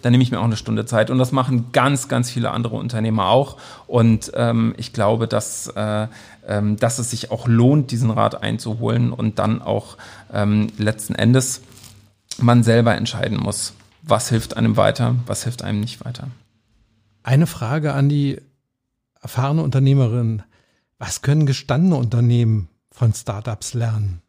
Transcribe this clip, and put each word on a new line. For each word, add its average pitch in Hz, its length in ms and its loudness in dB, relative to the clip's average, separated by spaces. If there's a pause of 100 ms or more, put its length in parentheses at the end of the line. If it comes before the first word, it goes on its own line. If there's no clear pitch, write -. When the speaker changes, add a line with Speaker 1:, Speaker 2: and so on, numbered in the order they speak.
Speaker 1:
dann 123 120 2
nehme 123 100 6
ich 127 80 2
mir 104 100 -4
auch 104 40 -2
eine 113 120 0
Stunde 110 300 -4
Zeit. 110 240 0
Und 127 80 0
das 127 140 0
machen 127 400 0
ganz, 135 360 2
ganz 123 220 -2
viele 117 200 -4
andere 113 260 -4
Unternehmer 110 520 -2
auch. 131 280 2 (300)
Und, 113 480 4
ähm, 117 420 0
ich - 160 -10
glaube, 113 360 0
dass, - 400 -6
äh, 107 380 -4 (400)
ähm, 104 300 0
dass 120 220 0
es 120 120 -6
sich - 200 -8
auch - 160 -6
lohnt, 123 440 4
diesen 117 200 0
Rat 107 320 0
einzuholen 113 720 -2
und 110 260 -4
dann 104 220 -2
auch, - 380 -6 (340)
ähm, 104 360 0 (100)
letzten - 360 -4
Endes 123 480 2 (760)
man 120 240 4
selber 113 320 4
entscheiden 110 440 -4
muss, - 360 -6 (280)
was 113 260 0
hilft 117 280 -2
einem 113 200 2
weiter, 117 400 2 (100)
was - 180 -6
hilft 120 180 -8
einem 104 180 -4
nicht - 240 -8
weiter. 123 240 -12 (960)
Speaker 2:
Eine 139 220 4
Frage 147 460 -4
an 139 160 2
die 143 300 0 (840)
erfahrene 143 420 -2
Unternehmerin. 123 800 2 (560)
Was - 240 -10
können 151 240 2
gestandene 151 500 2
Unternehmen 117 720 2 (220)
von 113 220 2
Startups - 640 -6
lernen? 107 540 -2